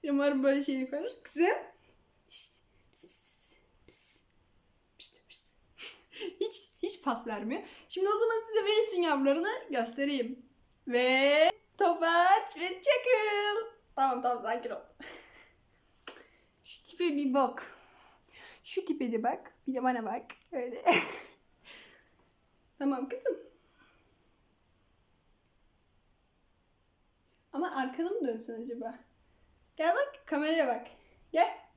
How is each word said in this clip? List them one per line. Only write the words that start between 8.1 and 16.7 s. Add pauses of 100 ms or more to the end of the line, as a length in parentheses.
zaman
size
Venüs'ün
yavrularını (180)
göstereyim. (420)
Ve (260)
Topaç
ve
Çakıl. (240)
Tamam,
tamam,
sakin
ol. (200)
<laughs>
Şu